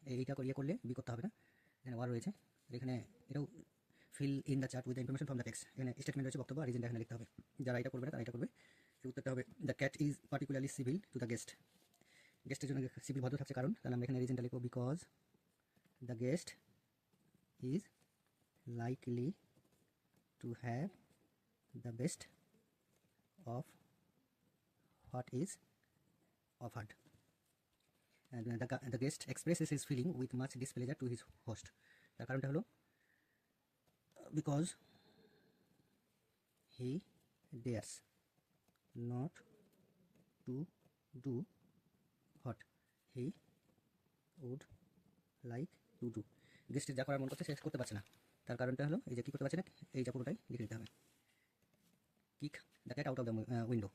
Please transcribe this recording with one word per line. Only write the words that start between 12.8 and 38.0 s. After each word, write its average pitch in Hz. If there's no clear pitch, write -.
সিভিল 131
ভদ্র 127
থাকছে 139
কারণ, 127
তাহলে 127
আমরা 120
এখানে 127
রিজনটা 123
লিখবো, 123
"because 123
the 123
guest 127
is 135
likely 120
to 120
have 123
the 120
best 123
of 120
what -
is 139
offered।" 117
And 120
the 117
gu-, -
the 123
guest 135
expresses 160
his 147
feeling 139
with 127
much 127
displeasure 123
to 131
his 120
host। -
তার 117
কারণটা 135
হলো, 147
"Because 151
he 123
dares 117